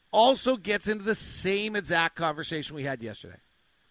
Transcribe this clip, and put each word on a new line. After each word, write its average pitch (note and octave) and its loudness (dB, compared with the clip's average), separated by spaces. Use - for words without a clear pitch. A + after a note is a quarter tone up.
also B3 4
gets G3+ -2
into G#3 -2
the G#3 2
same G#3 0
exact E3 0
conversation D#3 -4
we C#3 -6
had C3 -6
yesterday, G2+ -12